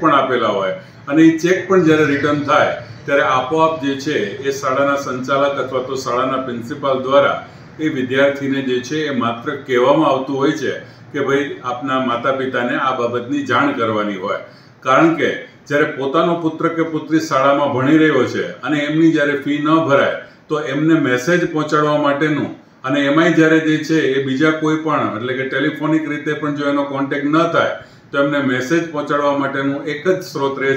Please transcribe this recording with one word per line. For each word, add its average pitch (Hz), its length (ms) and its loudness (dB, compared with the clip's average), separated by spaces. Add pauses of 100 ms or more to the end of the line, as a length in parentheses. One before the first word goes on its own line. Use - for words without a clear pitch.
પણ 151 160 4
આપેલા 120 400 0
હોય 95 160 -2 (320)
અને 147 160 2
એ 165 160 8
ચેક 175 300 2
પણ 185 200 4
જ્યારે 151 280 4
return 147 280 0
થાય - 320 2 (300)
ત્યારે 143 240 2
આપોઆપ 156 560 0
જે 139 140 0
છે 143 200 -2 (220)
એ 135 180 -4
શાળાના 139 480 0
સંચાલક 131 580 -2
અથવા 131 220 -4
તો 135 180 -6
શાળાના 131 400 -2
principal 127 640 -4
દ્વારા 131 320 4 (400)
એ 156 100 0
વિદ્યાર્થીને 135 720 0
જે 127 180 -2
છે 151 180 -6 (100)
એ 139 80 -4
માત્ર 117 360 -2 (160)
કહેવામાં 135 420 4
આવતું 135 280 -2
હોય 135 200 2
છે 117 140 -4 (360)
કે 143 200 -6
ભાઈ 139 180 2 (180)
આપના 131 420 -4
માતા 120 340 0
પિતાને 127 380 -2
આ 135 200 0
બાબતની 120 460 -2
જાણ 131 280 2
કરવાની 107 520 -2
હોય, 95 160 -4 (440)
કારણ 147 320 4
કે 127 140 0 (360)
જ્યારે 147 280 2
પોતાનો 151 480 0
પુત્ર 160 280 -2
કે 165 140 -2
પુત્રી 156 440 -2
શાળામાં 139 460 2
ભણી 143 280 4
રહ્યો 139 240 4
છે - 180 -4 (200)
અને 143 160 -2
એમની 156 320 4
જ્યારે 143 260 2
ફી 143 220 -2
ન 147 100 -2 (160)
ભરાય 135 320 2 (300)
તો 151 120 -2 (140)
એમને 156 260 4
message 143 520 2
પહોંચાડવા 151 460 0
માટેનું 143 520 0 (340)
અને 143 220 0
એમાંય 156 320 4
જ્યારે 160 220 6
જે 156 180 0 (100)
છે 160 220 2
એ 135 160 0
બીજા 139 340 2
કોઈ 156 240 0
પણ 127 340 -2
એટલે 127 200 -4
કે 135 100 -4
ટેલિફોનિક 151 640 -2
રીતે 147 220 -4
પણ 143 260 -4
જો 143 140 -4
એનો 143 180 0
contact 139 400 -4
ન 160 80 2 (140)
થાય 131 180 0 (400)
તો 143 120 0
એમને 143 280 0
message 127 400 0
પહોંચાડવા 143 460 -2
માટેનું 139 580 -4
એક - 100 -10
જ 185 180 0
સ્ત્રોત 139 400 -4
રહે 135 120 0